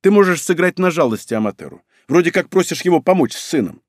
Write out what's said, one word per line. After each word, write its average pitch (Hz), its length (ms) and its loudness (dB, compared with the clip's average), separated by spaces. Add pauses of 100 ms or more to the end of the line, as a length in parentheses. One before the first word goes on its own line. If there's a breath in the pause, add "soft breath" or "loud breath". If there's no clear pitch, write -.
Ты 190 80 4
можешь 190 320 2
сыграть 180 360 -2
на 180 120 0
жалости 131 420 -2
Аматеру. 104 500 -6 (260)
Вроде 170 220 2
как 185 200 -4
просишь 170 320 -2
его 175 180 2
помочь 175 320 0
с - 120 -14
сыном. 117 440 -4